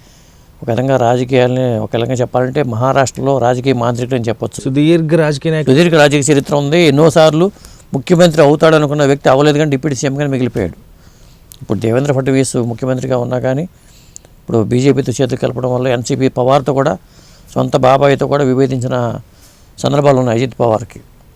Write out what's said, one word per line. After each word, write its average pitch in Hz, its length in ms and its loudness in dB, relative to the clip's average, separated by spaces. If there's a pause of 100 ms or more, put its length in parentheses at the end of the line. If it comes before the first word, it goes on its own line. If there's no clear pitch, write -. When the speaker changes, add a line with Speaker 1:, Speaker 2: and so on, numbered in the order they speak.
(640)
Speaker 1:
ఒక 131 60 -8
విధంగా 127 280 0
రాజకీయాలని, 123 800 0
ఒక 107 180 -6
విధంగా 117 200 -2
చెప్పాలంటే 127 480 -2
మహారాష్ట్రలో 131 760 -2
రాజకీయ 123 360 0
మాంత్రికుడు 120 420 -4
అని 117 80 -2
చెప్పొచ్చు. 110 400 -6
Speaker 2:
సుదీర్ఘ 156 500 0
రాజకీయ 156 380 0
నాయకుడు. 139 240 0
Speaker 1:
సుదీర్ఘ 170 180 2
రాజకీయ 147 260 4
చరిత్ర 143 360 0
ఉంది. 147 260 0
ఎన్నోసార్లు 156 720 4 (420)
ముఖ్యమంత్రి 165 480 2
అవుతాడనుకున్న 151 640 4
వ్యక్తి 139 240 0
అవ్వలేదు, 143 280 4
కానీ 156 120 0
డిప్యూటీ 139 260 -2
సీఎం 135 240 -4
గానే 147 60 -2
మిగిలిపోయాడు. 123 680 -4 (680)
ఇప్పుడు 101 180 -6
దేవేంద్ర 127 340 0
ఫడ్నవీస్ 135 420 0
ముఖ్యమంత్రిగా 127 640 -4
ఉన్నా 123 220 -4
కానీ, 131 240 -4 (640)
ఇప్పుడు - 380 -4
బీజేపీతో 127 480 0 (100)
చేతులు 131 160 -2
కలపడం 127 360 -4
వల్ల 123 140 -2
ఎన్సీపీ 127 400 -2
పవార్తో 131 460 0
కూడా, 135 240 -2 (580)
సొంత 127 220 0
బాబాయితో 135 500 4
కూడా 143 160 0
విభేదించిన 127 760 -2 (600)
సందర్భాలు 139 380 2
ఉన్నాయి 123 260 0
అజిత్ 120 160 -6
పవార్కి. 113 420 -2 (340)